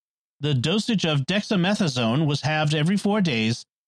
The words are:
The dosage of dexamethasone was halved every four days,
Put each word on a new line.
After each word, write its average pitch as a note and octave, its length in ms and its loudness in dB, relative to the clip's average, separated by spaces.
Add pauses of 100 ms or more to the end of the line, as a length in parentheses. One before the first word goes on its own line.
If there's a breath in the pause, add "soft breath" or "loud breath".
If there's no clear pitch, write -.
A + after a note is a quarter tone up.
(400)
The D3 160 0
dosage F3+ 500 0
of D3 220 0
dexamethasone E3+ 1000 0
was C#3+ 160 -2
halved D#3 320 0
every E3 240 0
four G#3 240 0
days, A#2 460 0 (200)